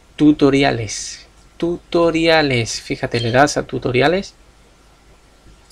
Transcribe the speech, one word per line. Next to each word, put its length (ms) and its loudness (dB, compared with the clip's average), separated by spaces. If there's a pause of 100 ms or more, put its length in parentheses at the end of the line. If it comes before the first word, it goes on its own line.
(160)
tutoriales, 1080 0 (320)
tutoriales, 1200 0
fíjate, 400 -6
le 100 -4
das 280 2
a 60 -4
tutoriales 680 -2 (1400)